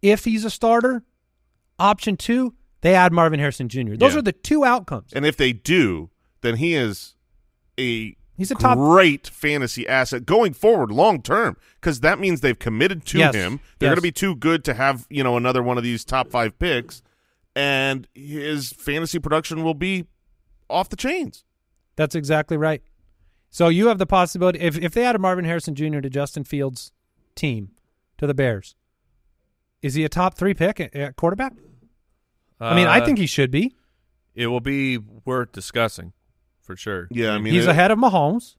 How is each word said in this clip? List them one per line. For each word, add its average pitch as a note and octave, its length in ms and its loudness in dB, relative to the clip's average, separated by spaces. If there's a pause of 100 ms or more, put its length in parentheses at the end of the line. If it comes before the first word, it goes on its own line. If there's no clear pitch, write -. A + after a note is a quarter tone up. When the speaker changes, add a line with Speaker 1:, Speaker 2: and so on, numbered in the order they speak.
Speaker 1:
If G#3 220 4
he's A3 220 -2
a A3 40 -4
starter, A#3 540 0 (720)
option G3+ 380 2
two, B3 400 -2 (260)
they F3+ 140 6
add F3+ 160 6
Marvin E3 300 2
Harrison C3+ 260 -4
Junior. A#2 300 -6
Those C4+ 160 6
Speaker 2:
Yeah. D4+ 60 0
Speaker 1:
are - 20 -4
the G3+ 100 -2
two D4 320 0
outcomes. G#3+ 480 -2
Speaker 3:
And C#3 140 -2
if D3+ 100 2
they C3 160 2
do, G#2+ 580 0 (300)
then A#2 160 -2
he E3 180 -2
is A#2 420 -4 (640)
a A#2 380 -6 (220)
Speaker 1:
He's F#3 120 -6
a C4+ 60 -4
top A#3+ 220 2
Speaker 3:
great D#3 500 6
fantasy C#3 580 -4
asset C3 400 -2
going G3 280 2
forward F#3+ 360 2
long D3+ 320 2
term, F#3 360 -2 (240)
'cause D3 180 -2
that D#3+ 180 2
means F3+ 220 0
they've B2 180 0
committed D3+ 500 -2
to - 100 -2
Speaker 1:
Yes. D3+ 180 4
Speaker 3:
him. G2+ 240 -4 (200)
They're C3+ 100 2
Speaker 1:
Yes. D#3 60 4
Speaker 3:
gonna F3 60 -2
be E3+ 120 -2
too F#3+ 240 -2
good D#3+ 260 0
to C#3 100 -4
have, B2+ 360 -2
you C#3 120 -4
know, B2+ 140 2
another B2+ 260 0
one B2 160 -2
of A#2 60 -4
these A#2+ 220 -6
top B2+ 260 -4
five A#2 280 -2
picks, C#3+ 420 -4 (560)
and C3+ 560 -2
his D3 580 -8
fantasy D#3+ 480 -6
production D#3 460 -4
will D#3+ 80 0
be F3+ 320 -4 (640)
off F3 180 -2
the - 80 -12
chains. D#4 480 -6 (540)
Speaker 1:
That's D#3 180 -2
exactly D3+ 400 -2
right. D#3 260 -2 (680)
So E3+ 160 2
you F3+ 200 4
have A3 100 2
the F3+ 80 0
possibility, F3+ 540 2
if, E3 180 -2
if E3+ 160 -4
they A#3 100 0
added A#3+ 160 2
Marvin F#3 240 0
Harrison E3 300 -4
Junior D3 280 -4
to C3+ 80 -6
Justin C#3+ 340 -6
Fields' C3+ 480 -6 (440)
team, A2 360 -4 (480)
to D3 80 -2
the C#3+ 80 -2
Bears, B2 400 -2 (1040)
is C3+ 140 -4
he D#3 100 0
a D3+ 40 -2
top F3+ 280 -2
three F#3+ 160 0
pick F#3 260 -2
at, D#3 160 -10
at C#3+ 200 -8
quarterback? G3+ 380 -2 (1040)
I A2+ 160 0
mean, F3 120 6
I F3 120 6
Speaker 2:
Uh, D4 60 2
Speaker 1:
think C#4+ 120 2
he F#3 100 2
should C3 240 0
be. F#3+ 240 0 (600)
Speaker 2:
it A#2 120 -4
will B2 120 -2
be C3+ 380 -2
worth A2+ 540 -8
discussing, G#2 640 -6 (480)
for F#2 140 -16
sure. F#2 360 -8
Speaker 3:
Yeah, A#2 200 -2
I G#2 80 0
mean, A2 140 0
Speaker 1:
He's E3+ 120 4
Speaker 3:
it F3+ 40 4
Speaker 1:
ahead F3 220 4
of A3 80 2
Mahomes. G3 600 0